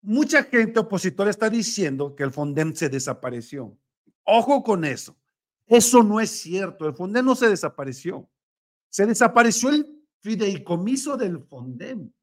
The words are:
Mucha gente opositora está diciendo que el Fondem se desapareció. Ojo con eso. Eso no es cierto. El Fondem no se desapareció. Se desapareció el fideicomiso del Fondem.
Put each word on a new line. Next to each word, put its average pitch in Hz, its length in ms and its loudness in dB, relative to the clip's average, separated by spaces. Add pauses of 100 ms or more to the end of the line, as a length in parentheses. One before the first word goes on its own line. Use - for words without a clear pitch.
Mucha 269 400 2
gente 226 380 2
opositora 196 500 -2
está 214 180 -2
diciendo 147 680 -4
que 143 80 -4
el 135 80 -4
Fondem 147 420 -4
se 156 140 -4
desapareció. 127 880 -8 (460)
Ojo 233 400 4
con 190 200 0
eso. - 320 -6 (520)
Eso 233 340 8
no 208 160 2
es 220 120 -2
cierto. 175 580 -6
El 139 60 -4
Fondem 208 300 -2
no 262 120 2
se 254 120 2
desapareció. 147 800 -4 (600)
Se 196 160 0
desapareció 233 600 4
el 294 240 0 (300)
fideicomiso 208 920 -4
del 180 240 -4
Fondem. 131 680 -14 (120)